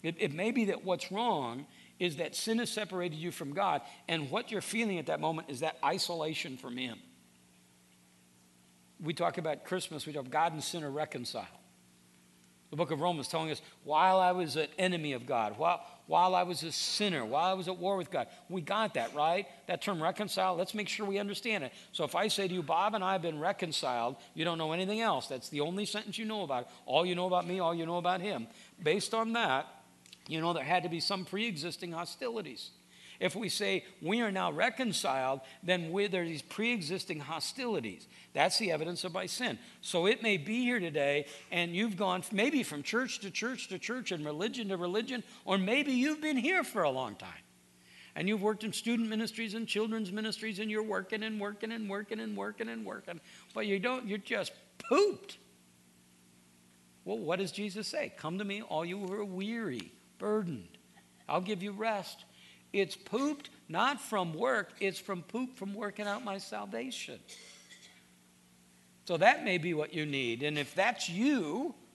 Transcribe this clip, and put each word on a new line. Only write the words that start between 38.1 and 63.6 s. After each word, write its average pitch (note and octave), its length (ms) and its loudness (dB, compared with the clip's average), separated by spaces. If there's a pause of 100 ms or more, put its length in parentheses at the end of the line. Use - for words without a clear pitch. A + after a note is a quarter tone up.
That's D#3+ 260 6
the G3+ 120 2
evidence D#3+ 340 -2
of F3+ 80 -4
my F#3 140 -4
sin. G3 320 -2 (240)
So F3 240 4
it A3+ 160 4
may G#3+ 140 4
be G#3+ 260 0
here A#3+ 160 4
today, D3 480 2 (240)
and E3+ 240 0
you've G#3 220 2
gone F#3 260 2 (100)
maybe A#3+ 300 4
from D3 200 -4
church A#3+ 380 0
to G3 100 -8
church - 380 -4
to F#3 100 -6
church A#3+ 340 -4
and D3+ 120 -2
religion G3+ 440 -2
to F#3+ 100 0
religion, A3 440 -2 (220)
or G3 140 4
maybe C4 340 4
you've D4 300 2
been D#4 160 2
here D#4+ 260 4
for - 180 0
a D3 80 6
long B2+ 260 -2
time. - 260 -12 (720)
And D#3+ 120 0
you've G#3 140 2
worked G#3+ 240 0
in G#3+ 80 -2
student A3+ 380 0
ministries A3 420 -2
and A3+ 160 -4
children's G#3+ 440 0
ministries, G#3+ 460 -4
and G#3+ 120 -2
you're G#3+ 120 0
working G#3 400 -2
and A3 160 -2
working G#3 340 -4
and A3 180 -4
working G#3 300 -4
and G#3+ 180 -4
working G#3+ 320 -4
and A3+ 160 -6
working, F3 340 -8 (320)
but G#3+ 140 -2
you G3 140 4
don't, B3+ 260 -2
you're G3+ 100 -2
just G3+ 360 -2 (260)
pooped. - 580 4 (1700)
Well, G3+ 140 -4
what F3+ 200 0
does F#3+ 140 -2
Jesus G#3 340 -6
say? - 300 -4
"Come E3 220 -4
to G#3 60 -2
me, G3+ 180 -4
all D#3+ 220 -2
you F3 140 -4
who F#3+ 140 -6
are G#3 120 -4
weary, F#3+ 680 -4 (240)
burdened. F3 600 -2 (500)
I'll D#3+ 140 2
give F#3 200 -4
you G#3 100 -4
rest." G#3 520 -4 (480)
It's G3 220 2
pooped C#4+ 560 -2 (180)